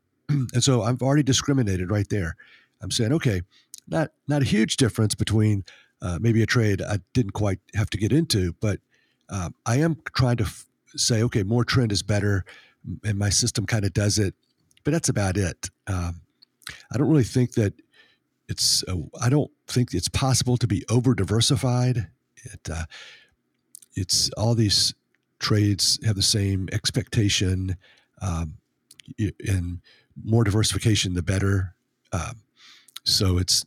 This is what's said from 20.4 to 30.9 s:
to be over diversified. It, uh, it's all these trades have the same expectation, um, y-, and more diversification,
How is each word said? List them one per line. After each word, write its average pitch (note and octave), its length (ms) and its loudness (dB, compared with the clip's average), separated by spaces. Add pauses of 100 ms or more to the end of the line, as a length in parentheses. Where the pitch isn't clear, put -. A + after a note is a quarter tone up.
to A#2+ 100 0
be G2 220 -2
over B2 260 2
diversified. A#2+ 960 0 (360)
It, - 260 -14
uh, E2 140 -6 (1080)
it's - 420 -2
all A2+ 180 2
these G#2+ 400 2 (440)
trades G#2 640 2
have G#2+ 120 2
the F#2+ 60 -2
same G2 500 0
expectation, F#2+ 1040 0 (460)
um, E2 320 -4 (640)
y-, G2+ 140 -2 (140)
and F2+ 340 -2 (440)
more A2+ 200 4
diversification, G2+ 720 0